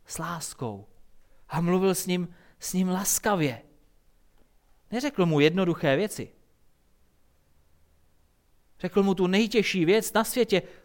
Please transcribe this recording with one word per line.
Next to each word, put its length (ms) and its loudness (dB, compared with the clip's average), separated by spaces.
s 120 -12
láskou 680 -10
a 120 -4
mluvil 340 2
s 120 -6
ním, 280 -4
s 140 -8
ním 160 0
laskavě. 720 0
Neřekl 340 -2
mu 140 2
jednoduché 560 2
věci. 360 -6
Řekl 240 0
mu 120 2
tu 120 2
nejtěžší 580 2
věc 280 2
na 100 2
světě 380 0